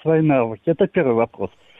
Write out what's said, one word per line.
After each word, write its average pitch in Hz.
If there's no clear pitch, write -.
свои 160
навыки. 127
Это 170
первый 151
вопрос. 113